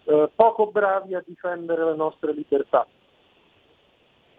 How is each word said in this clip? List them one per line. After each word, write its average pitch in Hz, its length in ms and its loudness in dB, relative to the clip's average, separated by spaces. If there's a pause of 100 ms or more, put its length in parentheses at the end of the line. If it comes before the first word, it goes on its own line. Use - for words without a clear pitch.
eh, 151 300 2
poco 226 320 4
bravi 196 480 -2
a 175 120 -8
difendere 170 600 -6
le 160 100 -2
nostre 151 380 -4
libertà. 139 520 0 (1500)